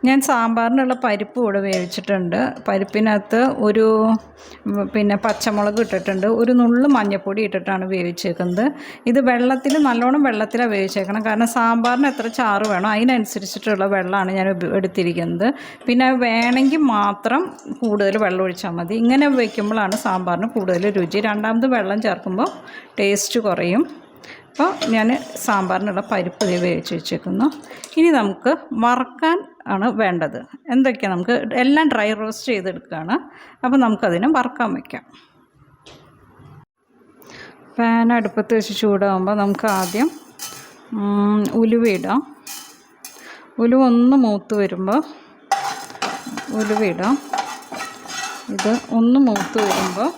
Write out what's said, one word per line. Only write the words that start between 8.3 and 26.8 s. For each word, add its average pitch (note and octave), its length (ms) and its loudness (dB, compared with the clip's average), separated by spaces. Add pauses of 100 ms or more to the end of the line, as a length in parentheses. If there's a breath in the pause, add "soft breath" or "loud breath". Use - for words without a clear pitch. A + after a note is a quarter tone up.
ഇത് A#3+ 80 4 (100)
വെള്ളത്തിൽ, C4 460 2 (120)
നല്ലോണം B3+ 400 2
വെള്ളത്തിലാണ് A3 480 0
വേവിച്ചേക്കണം, G3 520 -2
കാരണം A3+ 300 2
സാമ്പാറിന് A#3+ 560 2
എത്ര A#3+ 140 -6 (120)
ചാറ് G#3+ 320 0
വേണോ F#3+ 240 0
അതിനനുസരിച്ചിട്ടുള്ള G#3+ 1000 -2
വെള്ളമാണ് F#3 440 0
ഞാൻ F#3+ 160 0
ഉപ-, F3 240 -4
എടുത്തിരിക്കുന്നത്. F3 680 -2 (400 loud breath)
പിന്നെ B3+ 220 4 (180)
വേണമെങ്കിൽ B3+ 560 2 (120)
മാത്രം G#3 480 0 (400)
കൂടുതൽ G#3 420 2
വെള്ളം F#3 220 0
ഒഴിച്ചാൽ F3+ 320 -6
മതി. F3 240 -4
ഇങ്ങനെ C4+ 240 4 (120)
വയ്ക്കുമ്പോഴാണ് A3 580 -2 (100)
സാമ്പാറിന് F#3 500 -2
കൂടുതൽ F#3 280 0 (140)
രുചി. F3+ 300 -2
രണ്ടാമത് A3 380 0 (100)
വെള്ളം G#3 300 -2
ചേർക്കുമ്പോൾ G3 440 -2 (480 loud breath)
ടേസ്റ്റ് G3+ 480 0
കുറയും. F3+ 360 0 (680 loud breath)
അപ്പോൾ E4 200 0 (220)
ഞാൻ A3 140 2 (360)
സാമ്പാറിനുള്ള F#3+ 680 -2
പരിപ്പ് F#3 380 -2
ദേ F3+ 160 0
വേവിച്ച് E3+ 320 -2